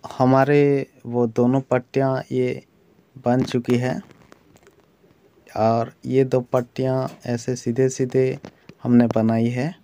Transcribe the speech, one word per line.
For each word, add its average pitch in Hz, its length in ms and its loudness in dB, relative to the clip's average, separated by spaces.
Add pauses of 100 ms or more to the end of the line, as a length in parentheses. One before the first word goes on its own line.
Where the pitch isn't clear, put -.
(180)
हमारे 135 680 4 (180)
वो 120 220 -2
दोनों 123 340 2
पट्टियाँ 131 680 -2
ये 127 320 -4 (640)
बन 123 180 2
चुकी 123 320 -2
है 127 260 -4 (1600)
और 113 360 0 (120)
ये 127 180 2
दो 131 180 0
पट्टियाँ 127 840 -4
ऐसे 123 300 -4
सीधे-सीधे 131 840 -2 (440)
हमने 120 240 4
बनाई 113 400 0
है। 127 360 -4